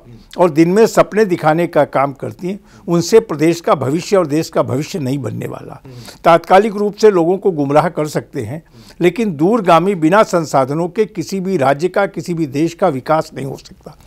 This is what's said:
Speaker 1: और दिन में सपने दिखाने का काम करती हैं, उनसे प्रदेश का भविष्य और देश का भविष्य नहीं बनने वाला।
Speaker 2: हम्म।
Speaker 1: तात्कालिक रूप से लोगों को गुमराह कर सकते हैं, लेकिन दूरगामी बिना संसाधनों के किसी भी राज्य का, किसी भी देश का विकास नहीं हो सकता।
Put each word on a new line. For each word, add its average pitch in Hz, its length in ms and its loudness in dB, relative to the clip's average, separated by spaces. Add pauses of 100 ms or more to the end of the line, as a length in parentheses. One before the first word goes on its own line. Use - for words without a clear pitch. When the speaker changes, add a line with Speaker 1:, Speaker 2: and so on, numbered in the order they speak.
(380)
Speaker 1:
और 180 120 4
दिन 160 200 4
में 214 180 4
सपने 202 380 2
दिखाने 165 420 0
का 143 180 2
काम 135 280 -2
करती 127 340 -10
हैं, 196 120 -8 (280)
उनसे 170 320 4
प्रदेश 165 420 -2
का 214 140 2
भविष्य 151 420 -2
और 175 100 2
देश 151 220 -2
का 160 140 -2
भविष्य 135 360 -4
नहीं 139 200 -4
बनने 113 280 -8
वाला। - 380 -14
Speaker 2:
हम्म। 127 100 -20 (280)
Speaker 1:
तात्कालिक 180 520 4
रूप 208 200 -4
से 214 160 4
लोगों 180 260 2
को 190 140 -2
गुमराह 147 380 0
कर 156 180 -6
सकते 147 340 -8
हैं, 127 220 -10 (380)
लेकिन 180 340 0
दूरगामी 180 600 2
बिना 170 280 2
संसाधनों 151 640 -2
के 208 180 -2
किसी 196 340 -8
भी 185 180 -4
राज्य 143 300 0
का, 196 180 -2
किसी 180 280 -8
भी 160 120 -4
देश 143 280 -4
का 196 140 -2
विकास 156 480 -2
नहीं 131 100 -10
हो 139 120 -10
सकता। - 500 -20